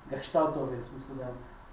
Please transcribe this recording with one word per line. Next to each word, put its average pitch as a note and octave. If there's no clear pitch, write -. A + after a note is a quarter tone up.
gestaltovým C3+
způsobem C3